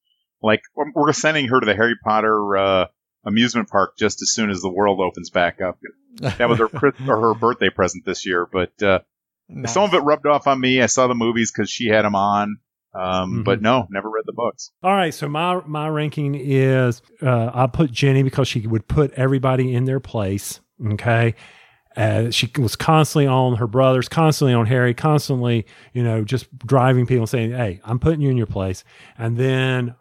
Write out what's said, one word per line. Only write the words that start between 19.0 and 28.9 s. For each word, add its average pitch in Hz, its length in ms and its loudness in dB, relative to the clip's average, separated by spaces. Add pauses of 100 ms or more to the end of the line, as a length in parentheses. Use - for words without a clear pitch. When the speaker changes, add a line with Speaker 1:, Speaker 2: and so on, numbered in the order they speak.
Speaker 3:
everybody 131 640 0
in 123 100 0
their 131 160 -2
place. 101 600 -6 (320)
Okay. 117 420 0 (600)
Uh, 110 360 0
she 120 280 -2
was 120 160 0
constantly 156 520 2
on 127 300 2
her 117 100 -2
brothers, 131 420 2
constantly 151 460 2
on 117 120 2
Harry, 123 280 2
constantly, 123 720 0 (260)
you 123 100 -2
know, 113 220 0
just 120 220 -4 (200)
driving 127 400 4
people, 120 200 0
saying, 113 260 -2
"Hey, 110 320 -4
I'm 120 160 -4
putting 156 220 0
you 139 80 2
in 127 60 0
your 113 120 0
place." 95 340 -6 (360)